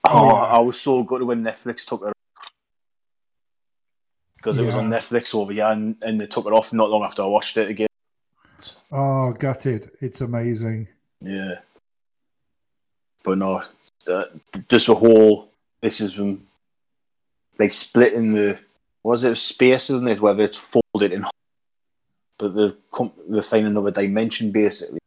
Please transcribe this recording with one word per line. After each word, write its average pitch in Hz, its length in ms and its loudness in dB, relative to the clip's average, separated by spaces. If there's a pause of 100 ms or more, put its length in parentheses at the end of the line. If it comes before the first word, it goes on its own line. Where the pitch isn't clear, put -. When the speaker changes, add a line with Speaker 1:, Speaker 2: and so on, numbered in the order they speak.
Speaker 1:
Oh, 113 240 6
Speaker 2:
Yeah. 113 40 8 (100)
Speaker 1:
I 117 160 4
was 120 200 0
so 127 240 0
good 127 200 -4
when 120 200 -2
Netflix 113 420 -8
took 98 220 -8
it, 104 60 -6 (2250)
'cause 110 160 -4
it 127 80 -2
was 113 80 -2
Speaker 2:
Yeah. 117 60 -2
Speaker 1:
on 110 100 -2
Netflix 113 460 -4
over 101 160 -4
here, 107 160 -2
and, 110 340 -4
and 110 200 -4
they 104 40 -8
took 104 200 -8
it 104 80 -2
off 110 180 2
not 110 180 0
long 107 140 0
after 101 180 -6
I 98 40 -2
watched 104 320 -2
it 107 120 -2
again. 107 180 -4 (1040)
Speaker 2:
Oh, 135 400 -2
gutted. 127 680 -6
It's 131 220 -10
amazing. 117 640 -6 (320)
Speaker 1:
Yeah. 95 360 -10 (1700)
But 95 140 0
no, 95 240 -2 (460)
uh, 90 160 -2 (460)
just 120 180 4
a 113 80 6
whole, 110 540 6 (320)
this - 180 -4
is - 140 -6
from, 101 340 -6 (1120)
they 107 100 2
split 117 460 2
in 113 180 0
the, 104 260 0 (460)
was 117 220 0
it 117 120 0
space, - 520 2
isn't 123 180 -2
it? 104 140 -2
Whether 104 240 2
it's - 120 -8
folded - 540 -2
in, 98 140 -8 (1120)
but 98 160 -4
the 104 220 0 (120)
com-, - 220 -6 (160)
they 104 140 -2
find 107 260 0
another 104 240 0
dimension, 104 600 -2
basically. 101 560 -2